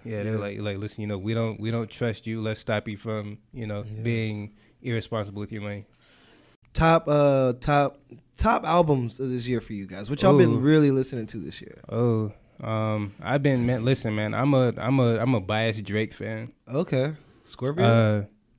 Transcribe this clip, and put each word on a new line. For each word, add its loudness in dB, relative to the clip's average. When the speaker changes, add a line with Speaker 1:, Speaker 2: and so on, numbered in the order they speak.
Speaker 1:
yeah, -6
they're -4
Speaker 2:
Yeah. -4
Speaker 1:
like, -8
like, -6
"Listen, -10
you -6
know, -4
we -4
don't, -2
we -4
don't -4
trust -6
you. -6
Let's -4
stop -4
you -8
from, -8
you -10
know, -6
Speaker 2:
Yeah. -10
Speaker 1:
being -2
irresponsible -4
with -8
your -8
money." -10
Speaker 2:
Top, 4
uh, 4
top, 0
top 2
albums 2
of -4
this -4
year 0
for -12
you -8
guys. -12
What -4
y'all 8
been 8
Speaker 1:
Ooh. 2
Speaker 2:
really 6
listening -2
to -12
this -10
year? -20
Speaker 1:
Oh, 0
um, -4
I've -2
been, 2
man, 0
listen, 0
man, -2
I'm 2
a, 4
I'm 0
a, 4
I'm 0
a 0
biased -2
Drake -4
fan. -10
Speaker 2:
Okay. -2
Scorpion? -2
Speaker 1:
Uh, 4